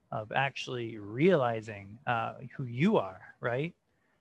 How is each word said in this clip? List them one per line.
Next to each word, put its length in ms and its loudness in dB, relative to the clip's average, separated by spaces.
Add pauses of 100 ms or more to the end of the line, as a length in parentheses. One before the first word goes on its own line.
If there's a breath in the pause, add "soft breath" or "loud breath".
(120)
of 220 -6
actually 640 -2
realizing, 1080 2
uh, 280 0 (240)
who 80 -6
you 320 4
are, 240 -4 (180)
right? 340 -2 (480)